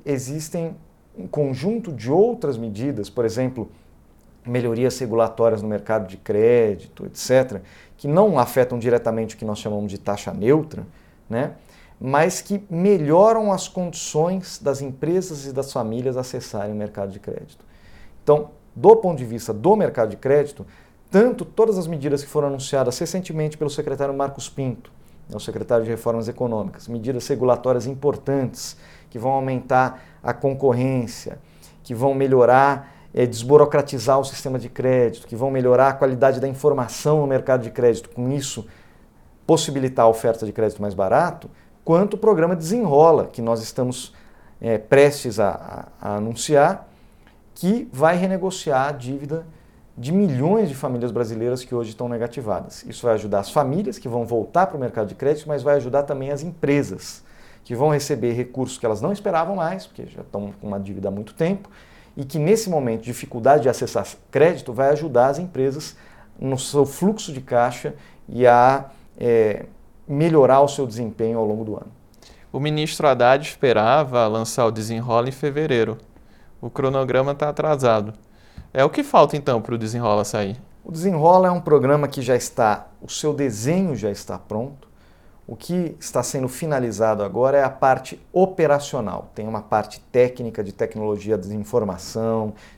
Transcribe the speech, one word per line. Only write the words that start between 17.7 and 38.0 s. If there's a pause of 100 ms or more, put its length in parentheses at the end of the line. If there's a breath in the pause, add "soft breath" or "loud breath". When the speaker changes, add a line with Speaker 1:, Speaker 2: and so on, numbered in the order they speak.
Speaker 1:
Então, (220)
do
ponto
de
vista
do
mercado
de
crédito, (460 soft breath)
tanto
todas
as
medidas
que
foram
anunciadas
recentemente
pelo
secretário
Marcos
Pinto, (360 soft breath)
né,
o
secretário
de
Reformas
Econômicas,
medidas
regulatórias
importantes (340 loud breath)
que
vão
aumentar (200 loud breath)
a
concorrência, (440 soft breath)
que
vão
melhorar, (180 loud breath)
é,
desburocratizar
o
sistema
de
crédito,
que
vão
melhorar
a
qualidade
da
informação
no
mercado
de
crédito,